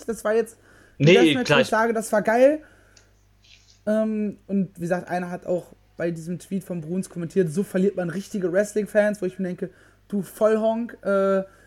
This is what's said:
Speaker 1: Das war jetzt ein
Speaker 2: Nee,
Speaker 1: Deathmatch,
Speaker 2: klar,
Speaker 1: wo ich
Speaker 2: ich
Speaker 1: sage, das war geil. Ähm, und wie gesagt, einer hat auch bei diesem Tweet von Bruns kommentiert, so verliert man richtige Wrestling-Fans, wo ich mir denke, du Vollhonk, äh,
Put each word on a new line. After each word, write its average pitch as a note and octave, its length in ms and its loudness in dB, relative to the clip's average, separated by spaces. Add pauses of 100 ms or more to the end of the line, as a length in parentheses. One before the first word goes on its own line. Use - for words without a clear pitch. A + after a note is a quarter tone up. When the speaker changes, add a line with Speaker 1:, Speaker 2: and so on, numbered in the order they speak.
Speaker 1:
Das A3 200 -6
war G#3+ 80 0
jetzt A3+ 240 -2 (420)
ein C#3 60 4
Speaker 2:
Nee, E3 80 8
Speaker 1:
Deathmatch, C4+ 320 4
Speaker 2:
klar, D3 120 4
Speaker 1:
wo - 40 6
ich - 60 0
Speaker 2:
ich - 40 -12
Speaker 1:
sage, A3+ 220 2
das A3 180 -6
war G#3+ 100 2
geil. C4 420 4 (1200)
Ähm, G#3+ 500 -2 (100)
und G3 280 -2
wie F3 60 -14
gesagt, F3 260 -2
einer F3+ 240 -4
hat F3+ 140 -10
auch F3 220 -4 (280)
bei F3 160 -4
diesem E3 260 -8
Tweet - 280 -8
von F3 160 -8
Bruns F3 280 -6
kommentiert, E3+ 400 -2
so E3+ 140 -2
verliert F#3+ 320 0
man F3+ 140 -4
richtige F3+ 420 -4
Wrestling-Fans, G#3 720 0
wo F#3 40 -2
ich F#3 140 -6
mir F#3+ 80 -4
denke, F3+ 220 -8 (400)
du G3+ 120 -4
Vollhonk, A3 800 0
äh, G3 400 2 (240)